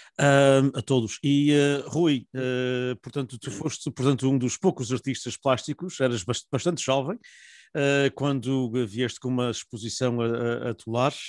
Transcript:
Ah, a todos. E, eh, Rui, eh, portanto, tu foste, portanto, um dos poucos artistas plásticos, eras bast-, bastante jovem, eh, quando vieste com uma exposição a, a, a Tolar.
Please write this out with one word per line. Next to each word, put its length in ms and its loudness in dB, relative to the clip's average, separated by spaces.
Ah, 440 6
a 80 -4
todos. 400 0
E, 300 2
eh, 360 2
Rui, 460 0
eh, 720 -4
portanto, 340 -8
tu 140 -10
foste, 400 -8
portanto, 380 2
um 80 4
dos 180 -2
poucos 380 0
artistas 420 -6
plásticos, 640 -4
eras 240 0
bast-, 260 -6
bastante 320 -2
jovem, 380 -2
eh, 400 4
quando 560 -2
vieste 320 -4
com 80 -8
uma 240 -2
exposição 720 -4
a, 40 0
a, 440 -2
a 40 -4
Tolar. 400 -2